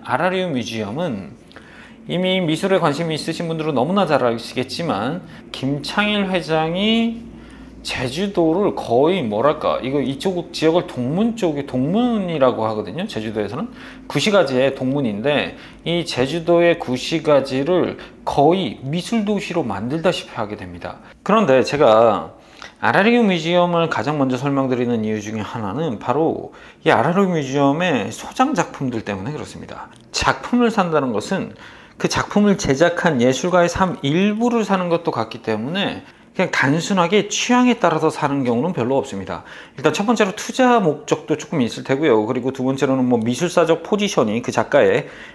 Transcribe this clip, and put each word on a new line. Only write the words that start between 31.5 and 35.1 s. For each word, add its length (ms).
그 120
작품을 500
제작한 640
예술가의 480
삶 320
일부를 640
사는 260
것도 200